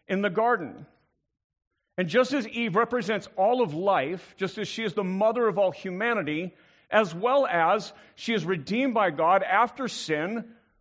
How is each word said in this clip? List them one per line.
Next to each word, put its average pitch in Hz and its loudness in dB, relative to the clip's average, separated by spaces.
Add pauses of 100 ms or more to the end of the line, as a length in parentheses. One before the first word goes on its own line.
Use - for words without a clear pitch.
in 196 0
the 202 0
garden. 185 0 (1120)
And 180 0
just 247 2
as 254 -2
Eve 226 -4
represents 226 0
all 233 4
of 175 0
life, 175 -2
just 185 -4
as 208 -6
she - -8
is 214 -4
the 208 -2
mother 214 0
of 190 0
all 196 4
humanity, 185 -4 (360)
as 196 2
well 247 2
as 170 2 (240)
she - -4
is 165 0
redeemed 190 -2
by 208 2
God 165 4
after 220 0
sin, 170 -4 (260)